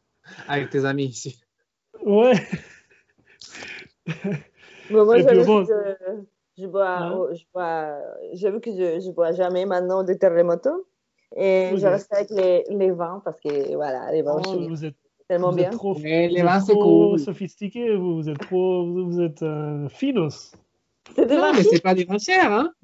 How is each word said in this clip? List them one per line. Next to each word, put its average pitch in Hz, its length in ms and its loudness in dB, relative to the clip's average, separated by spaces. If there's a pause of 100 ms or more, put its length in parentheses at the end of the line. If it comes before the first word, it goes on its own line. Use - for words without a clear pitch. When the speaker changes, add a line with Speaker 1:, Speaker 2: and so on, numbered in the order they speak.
Speaker 1:
<laughs> - 400 -20
Speaker 2:
Avec 143 220 -4
tes 139 160 -2
amis 139 200 -2
ici. 127 360 -12 (640)
Speaker 1:
Ouais. 226 280 4 (1700)
Speaker 3:
Mais - 960 -2
moi, 226 160 6
Speaker 1:
Et 262 60 6
puis 269 100 8
Speaker 3:
j'avoue 175 100 6
Speaker 1:
bon. 202 200 4
Speaker 3:
que 220 60 -2 (840)
je, 180 60 -16
je 190 40 -10
bois, 190 220 0
Speaker 1:
Hein ? 180 280 -4
Speaker 3:
oh, 180 160 -4
je 170 100 -14 (100)
bois, 160 440 -6 (360)
j'avoue 196 260 -4
que 220 120 -10
je, 180 340 -2
je 185 60 -10
bois 170 200 0
jamais 180 340 -2
maintenant 185 380 -2
de 185 100 -2
terremoto. 175 720 0 (500)
Et 190 380 0
Speaker 1:
Ok. 196 60 -2
Speaker 3:
je 196 80 2
reste 190 260 -2
avec 202 180 -4
les... 185 380 2
les 190 220 0
vins 175 340 -6
parce 160 140 -10
que, 143 360 -4
voilà, 139 360 -6
les 160 120 0
vins, 147 220 -2
Speaker 1:
Oh, 190 80 -6
Speaker 3:
je 185 60 -4
Speaker 1:
mais 170 80 -6
vous 160 180 -8
êtes, 151 100 -10 (320)
Speaker 3:
tellement 180 240 0
Speaker 1:
vous 165 80 -2
êtes 180 100 2
Speaker 3:
bien. 233 80 -8
Speaker 1:
trop, 196 180 -4
Speaker 2:
Ouais, 160 320 0
les - 20 0
Speaker 1:
vous 170 80 -2
êtes 175 80 2
Speaker 2:
vins, 180 140 4
c'est 196 140 2
Speaker 1:
trop 180 380 6
Speaker 2:
cool. 170 80 2
Speaker 1:
sophistiqués, 208 760 -6
vous, 180 200 -2
vous 156 140 -6
êtes 143 100 -6
trop, 185 460 -2
vous, 180 260 -4
vous 175 100 -2
êtes, 160 220 -4
euh, 151 460 -6
finos. 220 640 -4 (640)
Speaker 3:
C'est - 120 4
des 269 80 2
Speaker 2:
Non, 349 60 4
Speaker 3:
vins 403 120 2
Speaker 2:
mais 247 80 6
Speaker 3:
chics. - 100 6
Speaker 2:
c'est 165 120 4
pas 190 120 4
des 180 100 0
vins 185 120 -2
chers, 349 340 2
hein. 262 200 0 (120)